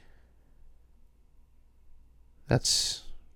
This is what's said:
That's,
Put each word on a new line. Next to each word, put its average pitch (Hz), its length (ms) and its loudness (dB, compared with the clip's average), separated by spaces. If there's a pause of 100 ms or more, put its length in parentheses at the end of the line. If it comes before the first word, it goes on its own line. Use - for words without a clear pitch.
(2500)
That's, - 560 2 (320)